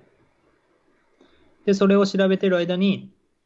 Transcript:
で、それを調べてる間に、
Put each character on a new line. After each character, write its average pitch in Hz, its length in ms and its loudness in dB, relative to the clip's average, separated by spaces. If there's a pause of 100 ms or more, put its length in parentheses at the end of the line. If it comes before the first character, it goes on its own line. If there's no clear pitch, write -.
(1700)
で、 202 80 2
そ 196 140 0
れ 196 80 4
を 202 100 2
調 196 220 0
べ 190 100 0
て 190 120 -2
る 180 80 0
間 175 180 -4
に、 185 380 -4 (320)